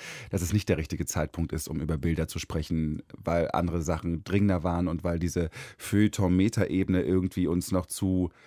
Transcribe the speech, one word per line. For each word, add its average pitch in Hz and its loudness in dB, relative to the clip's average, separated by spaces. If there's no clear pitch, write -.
dass 92 0
es 85 -2
nicht 104 2
der 80 4
richtige 80 -4
Zeitpunkt 80 -2
ist, 78 -4
um 78 -2
über 78 -2
Bilder 80 0
zu - -6
sprechen, 80 -2
weil 85 2
andere 85 0
Sachen 82 -2
dringender 95 2
waren 87 0
und 85 -4
weil 85 0
diese 82 0
Feuilleton-Meta-Ebene 95 4
irgendwie 92 0
uns 87 0
noch 90 0
zu 92 0